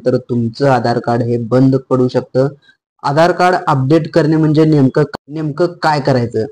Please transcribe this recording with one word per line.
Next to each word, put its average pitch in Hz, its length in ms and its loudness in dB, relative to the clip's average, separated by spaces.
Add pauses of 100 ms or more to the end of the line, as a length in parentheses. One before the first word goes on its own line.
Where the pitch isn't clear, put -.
तर 127 140 0
तुमचं 120 500 -2
आधार 120 300 0
कार्ड 120 240 -2
हे 117 140 -2 (100)
बंद 131 280 2 (140)
पडू 127 180 2
शकतं. 127 400 -2 (560)
आधार 156 280 2
कार्ड 180 260 2
update 151 560 0
करणे 160 220 2
म्हणजे 156 300 2
नेमकं, 147 380 2 (260)
नेमकं 156 440 -4 (100)
काय 156 180 0
करायचं 120 500 -2